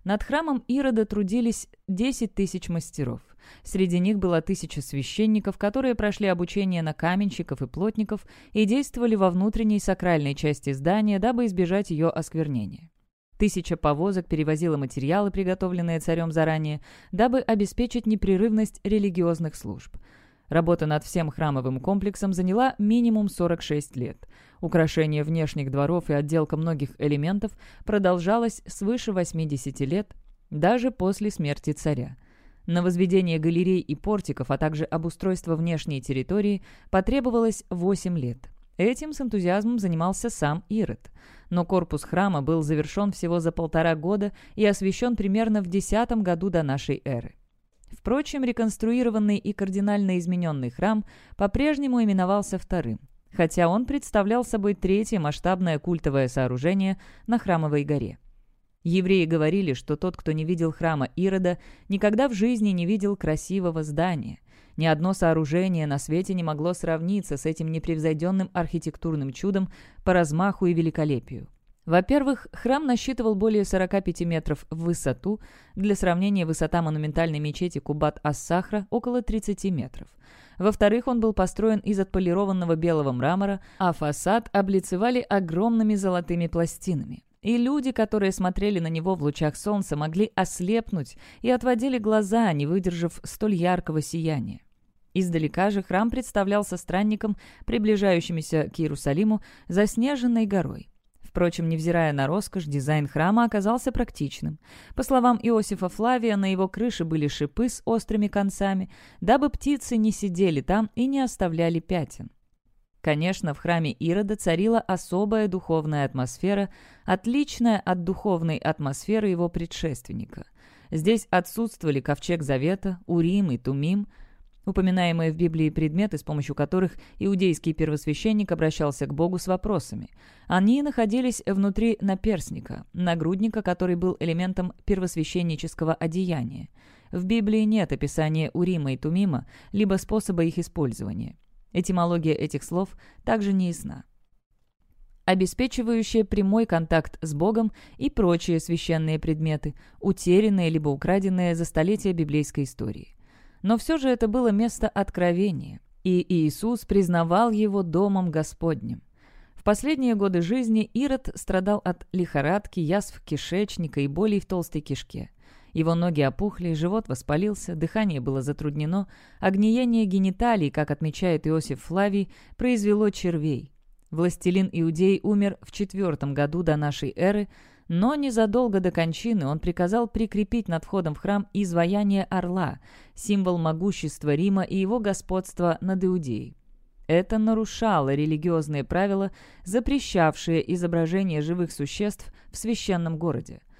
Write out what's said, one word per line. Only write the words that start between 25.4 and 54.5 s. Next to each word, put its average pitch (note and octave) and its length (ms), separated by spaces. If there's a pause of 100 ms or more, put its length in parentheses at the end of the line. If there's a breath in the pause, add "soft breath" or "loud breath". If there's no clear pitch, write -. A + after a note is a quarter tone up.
дворов D3 400
и - 20
отделка D3+ 460
многих D#3 400
элементов D#3 540 (340 loud breath)
продолжалось G3+ 800
свыше A3+ 460
восьмидесяти D#3 720
лет, F3+ 300 (360)
даже A3 400
после G3+ 400
смерти D3+ 420
царя. C#3+ 440 (500 soft breath)
На F3 160
возведение F3 560
галерей E3+ 420
и - 140
портиков, F#3 560
а C#3 80
также D#3 260
обустройство E3+ 720
внешней D#3 460
территории F#3+ 600 (280 loud breath)
потребовалось A3+ 800
восемь F3+ 480
лет. B2 320 (260)
Этим B3+ 360
с C#4+ 100
энтузиазмом G#3+ 560
занимался F#3 500
сам D3+ 400
Ирод. - 420 (380 loud breath)
Но F3 160
корпус E3+ 400
храма F3+ 380
был D#3+ 200
завершён D3+ 500
всего E3+ 280
за E3 100
полтора E3 440
года G3 380 (240 loud breath)
и G#3+ 100
освящён G#3 500
примерно G#3 460
в F3 60
десятом G#3+ 540
году F3+ 280
до F3 120
нашей C#3 420
эры. A#2+ 300 (580)
Впрочем, C#4 500
реконструированный A3+ 920
и G3+ 160
кардинально G3 680
изменённый E3 520
храм G#3+ 340 (320 loud breath)
по-прежнему C4 640
именовался G3 560
вторым, C3+ 400 (340)
хотя E3+ 360
он A3 180
представлял A#3 580
собой G#3 300